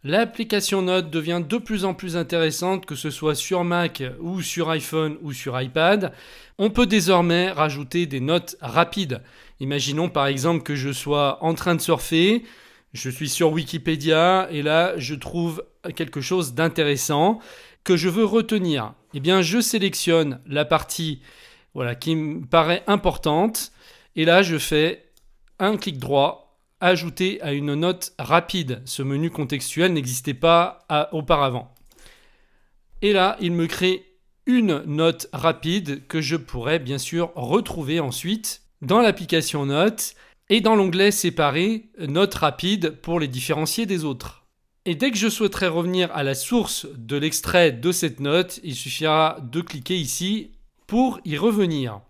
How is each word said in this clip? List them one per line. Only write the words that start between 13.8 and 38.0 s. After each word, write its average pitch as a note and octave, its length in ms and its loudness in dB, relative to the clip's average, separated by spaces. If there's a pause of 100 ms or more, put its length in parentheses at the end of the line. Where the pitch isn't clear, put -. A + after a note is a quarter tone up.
et D3 120 -6
là D#3+ 360 2
je C#3 160 -6
trouve E3+ 500 -6 (320)
quelque D3 240 -6
chose D3+ 320 -2
d'intéressant D#3 840 2 (440)
que F#3 140 4
je E3 140 2
veux G#3+ 160 2
retenir. F3+ 680 0 (220)
Eh C#3+ 60 -6
bien F3+ 200 4
je F3+ 200 2
sélectionne E3+ 840 2
la D3 200 -2
partie, D#3 560 -2 (500)
voilà, A#2+ 220 -6
qui D#3+ 200 -2
me D#3 300 -4
paraît E3 420 4
importante G3 840 0 (440)
et D#3+ 100 2
là F3 160 8
je E3 160 0
fais D#3 480 0 (520)
un G3 200 0
clic F#3 200 -6
droit, C#3 600 0 (220)
ajouter F3+ 600 0
à D#3 120 -4
une C#3+ 220 -2
note F3 440 -2
rapide. C#3+ 680 0
Ce - 180 -8
menu C#3 280 -2
contextuel D#3 640 -2
n'existait C3 420 -4
pas E3+ 540 2
à, D3+ 260 0
auparavant. C3+ 580 0 (1300)
Et G#3 120 2
là, G3 280 2
il F3 120 0
me E3+ 140 0
crée F#3 380 -2 (400)
une G#3+ 400 2
note E3 480 0
rapide D#3+ 760 -2
que D#3+ 120 -2
je D3+ 160 -2
pourrais C3 420 -2
bien C3+ 200 -6
sûr E3+ 380 -4
retrouver D#3 640 -2